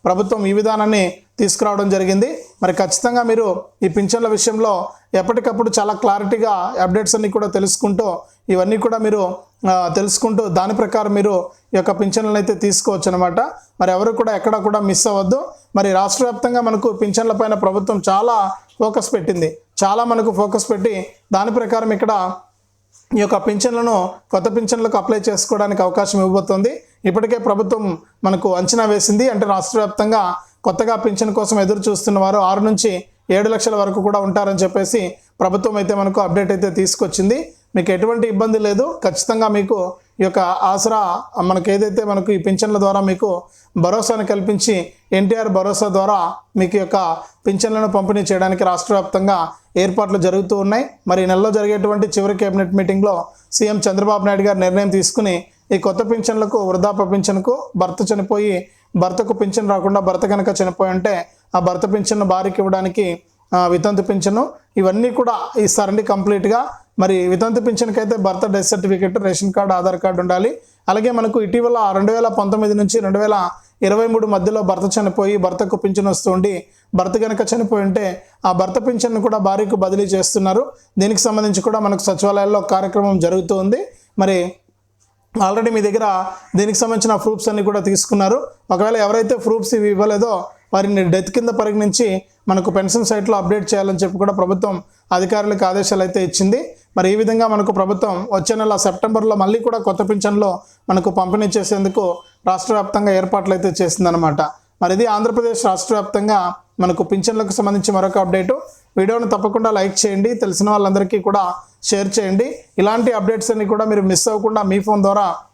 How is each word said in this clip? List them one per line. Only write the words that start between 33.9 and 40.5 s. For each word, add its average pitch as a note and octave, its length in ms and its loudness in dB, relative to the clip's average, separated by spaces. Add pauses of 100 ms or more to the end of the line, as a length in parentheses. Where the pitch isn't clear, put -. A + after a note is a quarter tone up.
కూడా G3+ 160 0
ఉంటారని G3 400 0
చెప్పేసి F#3+ 440 0 (380)
ప్రభుత్వం G3 360 0
అయితే G3+ 180 0
మనకు G3 260 0
అప్‌డేట్ F#3 360 0
అయితే F#3 140 -2
తీసుకొచ్చింది. F#3+ 680 0 (380)
మీకు F#3 160 0
ఎటువంటి A3 360 0
ఇబ్బంది A3 300 0
లేదు. G#3+ 460 -2
ఖచ్చితంగా A3 440 0
మీకు G#3 300 0 (420)
ఈ - 20 4
యొక్క F#3 160 0 (340)